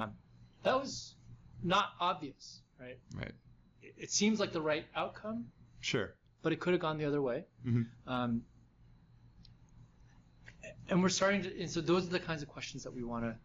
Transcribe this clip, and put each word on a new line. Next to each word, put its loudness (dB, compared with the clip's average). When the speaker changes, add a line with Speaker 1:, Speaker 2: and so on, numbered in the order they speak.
Speaker 1:
Um, -8
that 6
was -8
not 2
obvious, -4
right? -14
Speaker 2:
Right. -8
Speaker 1:
It, -20
it -12
seems 4
like 0
the 0
right 0
outcome, -4
Speaker 2:
Sure. 0
Speaker 1:
but 2
it -2
could 2
have 2
gone 0
the 0
other 2
way. 0
Speaker 2:
Mm-hmm. 4
Speaker 1:
Um, 0
and 6
we're 6
starting 4
to, -6
and -2
so 0
those 4
are -4
the 0
kinds -4
of -8
questions -10
that -10
we -6
wanna -2